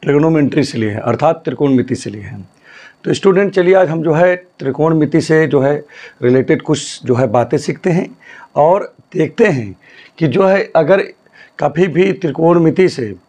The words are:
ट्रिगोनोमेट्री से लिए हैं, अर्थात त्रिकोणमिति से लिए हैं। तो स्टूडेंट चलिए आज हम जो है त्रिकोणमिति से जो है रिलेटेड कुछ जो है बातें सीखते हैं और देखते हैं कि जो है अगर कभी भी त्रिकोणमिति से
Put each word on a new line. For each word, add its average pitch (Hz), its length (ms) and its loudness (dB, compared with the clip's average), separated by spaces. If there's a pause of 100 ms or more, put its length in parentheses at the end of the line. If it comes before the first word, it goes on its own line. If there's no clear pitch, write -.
ट्रिगोनोमेट्री 147 600 2
से - 140 -6
लिए 110 120 -2
हैं, 104 100 -6
अर्थात 143 460 -2
त्रिकोणमिति 131 500 0
से - 140 -10
लिए 104 120 -14
हैं। 101 260 -16 (560)
तो - 100 -2
स्टूडेंट 190 400 0
चलिए 180 220 2
आज 185 140 4
हम 160 140 -4
जो 156 100 0
है 180 220 4 (240)
त्रिकोणमिति 151 640 0
से 160 260 2
जो 151 140 0
है 143 140 0 (460)
रिलेटेड 131 400 2
कुछ - 440 -6
जो 123 100 0
है 127 140 0
बातें 117 300 0
सीखते 170 300 -6
हैं 180 180 -2 (500)
और 170 360 0 (200)
देखते 170 340 0
हैं 113 280 -4 (440)
कि 160 80 0
जो 165 180 2
है 190 180 2 (120)
अगर 165 260 2 (580)
कभी 156 300 0
भी 165 240 0
त्रिकोणमिति 165 760 2
से 107 240 -8 (160)